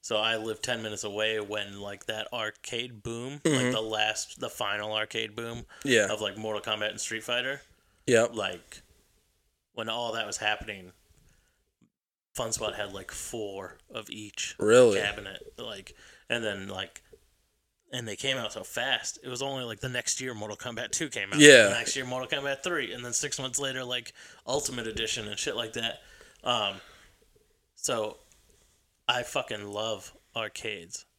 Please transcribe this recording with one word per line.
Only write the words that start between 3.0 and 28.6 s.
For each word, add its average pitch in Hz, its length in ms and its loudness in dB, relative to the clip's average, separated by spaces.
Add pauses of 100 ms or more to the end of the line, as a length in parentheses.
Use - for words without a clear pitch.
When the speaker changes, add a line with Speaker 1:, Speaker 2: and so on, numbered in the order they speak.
Speaker 1:
boom, 120 400 -8
Speaker 2:
Mm-hmm. 156 200 4
Speaker 1:
like, 123 100 2
the 110 80 0
last, 107 580 -2
the 120 100 -6
final 104 440 -4
arcade 110 420 -4
boom 117 300 -8 (180)
Speaker 2:
Yeah. 117 280 6
Speaker 1:
of, 107 100 -2
like, 98 160 -4
Mortal 107 240 -4
Kombat 107 300 -2
and 110 100 -8
Street 113 220 -6
Fighter. 123 380 -4 (460)
Speaker 2:
Yep. 117 260 6
Speaker 1:
Like, 98 480 -8 (920)
when 113 160 -8
all 117 240 -2
that 113 120 -2
was 101 120 -6
happening, 104 560 -6 (1400)
Fun 113 180 -4
Spot 104 220 -4
had, 101 180 -6
like, 98 180 -12
four 98 680 -8 (160)
of 107 160 -10
each - 480 -10
Speaker 2:
Really? 110 440 10
Speaker 1:
cabinet. 101 400 -4 (160)
Like, 107 360 -12 (360)
and 120 140 -2
then, 101 260 -4
like, 95 320 -10 (920)
and 120 160 -6
they 104 80 -6
came 131 220 -2
out 113 160 -6
so 98 100 -10
fast. 123 600 -4
It 135 60 -12
was 127 120 -6
only, 135 240 -6
like, 110 160 -8
the 135 80 -4
next 123 320 -4
year 131 120 -6
Mortal 104 220 -8
Kombat 117 360 -8
two 156 180 -2
came 101 240 -6
out. - 60 0
Speaker 2:
Yeah. 143 240 12
Speaker 1:
The 101 80 8
next 113 260 0
year 131 80 -4
Mortal 127 240 -4
Kombat 139 340 -4
three. 143 300 -2
And 123 100 -8
then 120 100 -6
six 143 260 -2
months 131 200 -4
later, 131 240 -4
like, 123 300 -6 (340)
Ultimate 127 400 -2
Edition 110 400 -4
and 101 100 -8
shit - 200 -2
like 117 160 -6
that. 117 280 -6 (420)
Um, 107 320 2 (1000)
so 110 420 -2 (880)